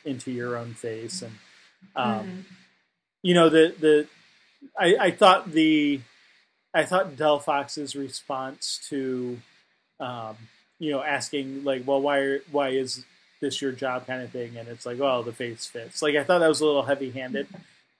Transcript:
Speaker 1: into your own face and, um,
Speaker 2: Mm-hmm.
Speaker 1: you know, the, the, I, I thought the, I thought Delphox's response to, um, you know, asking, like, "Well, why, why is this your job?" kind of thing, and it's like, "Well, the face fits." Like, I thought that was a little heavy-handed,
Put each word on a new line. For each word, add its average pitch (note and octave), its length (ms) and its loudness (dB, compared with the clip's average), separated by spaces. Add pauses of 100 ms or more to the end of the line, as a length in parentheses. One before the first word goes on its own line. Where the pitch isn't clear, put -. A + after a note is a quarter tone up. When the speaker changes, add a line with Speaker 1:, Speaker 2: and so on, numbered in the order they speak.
Speaker 1:
into C3 260 -8
your A#2+ 260 -6
own A#2 180 -10
face A2+ 480 -10
and, A2+ 120 -14 (600)
um, A2+ 240 -2
Speaker 2:
Mm-hmm. G#2+ 200 -10 (800)
Speaker 1:
you F3+ 120 4
know, E3 140 8
the, D#3+ 320 6
the, D3+ 260 6 (720)
I, G3 180 4 (100)
I F3 40 4
thought F#3+ 400 6
the, D3+ 500 2 (720)
I D#3+ 100 4
thought F#3 320 -2
Delphox's C#3+ 800 0
response C3+ 840 -8 (100)
to, B2+ 480 -4 (600)
um, A#2 380 -10 (420)
you D#3 140 -4
know, C#3 100 -2
asking, C#3 640 -4
like, C3+ 200 -2
"Well, C#3 160 2
why, C#3 380 0 (120)
why C#3+ 200 0
is C3 340 -4 (360)
this C3+ 200 -4
your C3+ 120 -4
job?" B2+ 340 -6
kind B2+ 160 -8
of A#2+ 80 -12
thing, A#2+ 260 -10
and A#2 120 -14
it's A#2 180 -14
like, B2 120 -8
"Well, C3 240 0
the A#2 120 -8
face A#2 320 -10
fits." A#2 340 -12
Like, D3+ 140 0
I D3 100 2
thought F3+ 140 4
that E3 100 4
was D3 140 2
a - 20 2
little C#3+ 200 4
heavy-handed, C3 600 -4 (540)